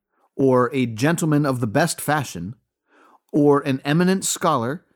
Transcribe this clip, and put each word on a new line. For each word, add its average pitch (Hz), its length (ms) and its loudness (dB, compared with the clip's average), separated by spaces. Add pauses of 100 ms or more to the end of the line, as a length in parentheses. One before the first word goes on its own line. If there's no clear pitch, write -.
(360)
or 127 380 4
a 131 140 0
gentleman 147 580 0
of 131 160 -2
the 120 60 -2
best 143 340 -2
fashion, 117 540 -6 (760)
or 143 300 4
an 135 200 -4
eminent 180 440 0
scholar, 143 600 -2 (100)